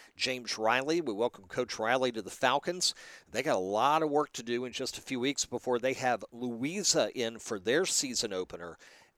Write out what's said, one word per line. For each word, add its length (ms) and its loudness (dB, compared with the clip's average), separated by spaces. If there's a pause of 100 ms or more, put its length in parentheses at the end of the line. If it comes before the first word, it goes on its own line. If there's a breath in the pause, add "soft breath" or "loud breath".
(160 loud breath)
James 420 -4
Riley. 420 4
We 120 -2
welcome 320 -2
Coach 340 -4
Riley 320 4
to 100 -6
the 100 -8
Falcons. 680 0 (340 loud breath)
They 140 -2
got 100 2
a 60 4
lot 420 4
of 80 0
work 220 2
to 100 -8
do 220 -2
in 80 -8
just 260 -6
a 40 -16
few 180 -4
weeks 240 0
before 340 0
they 140 0
have 400 0
Louisa 840 0
in 220 -2
for 220 -6
their 260 2
season 460 -2
opener 440 -6 (420 loud breath)